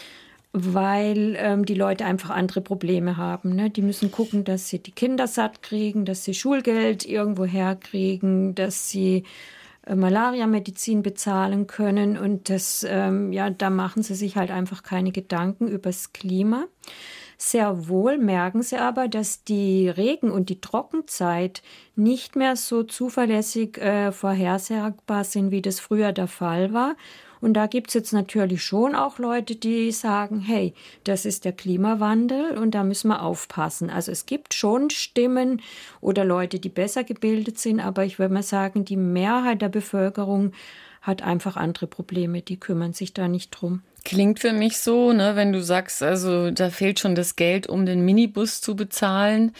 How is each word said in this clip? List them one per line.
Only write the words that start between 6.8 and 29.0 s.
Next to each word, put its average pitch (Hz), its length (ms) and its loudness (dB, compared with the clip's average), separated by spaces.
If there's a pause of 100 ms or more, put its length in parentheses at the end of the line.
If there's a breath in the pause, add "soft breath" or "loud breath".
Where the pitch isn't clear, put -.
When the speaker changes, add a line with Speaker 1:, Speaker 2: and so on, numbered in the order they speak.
Speaker 1:
irgendwo 208 380 0
herkriegen, 190 1120 0
dass 190 340 -4
sie, 185 360 2 (600 loud breath)
äh, 196 100 -2
Malaria-Medizin 214 1080 2
bezahlen 196 640 0
können. 208 500 0
Und 196 320 -2
das, 190 400 -2
ähm, 190 440 0
ja, 196 160 -2
da 190 200 -2
machen 190 320 0
sie 208 140 -4
sich 196 220 -4
halt 185 140 0
einfach 185 300 -4
keine 185 300 -2
Gedanken 190 560 -2
übers 185 460 -6
Klima. 208 540 0 (680 loud breath)
Sehr 196 520 0
wohl 208 280 2
merken 190 460 2
sie 254 140 -4
aber, 254 320 0
dass 214 340 -4
die 190 460 2
Regen- 220 420 0
und 185 160 0
die 185 140 -6
Trockenzeit 185 1000 -2 (340 loud breath)
nicht 233 400 0
mehr 262 180 2
so 233 280 -2
zuverlässig, 226 960 -2
äh, 202 360 0
vorhersagbar 196 1120 -2
sind, 196 260 0
wie 196 100 0
das 190 200 -4
früher 208 320 0
der 185 140 -2
Fall 180 440 -2
war. 254 240 0 (460 loud breath)
Und 220 120 4
da 214 140 4
gibt's 233 260 -4
jetzt 226 200 -2
natürlich 190 500 0
schon 233 320 0
auch 277 240 -2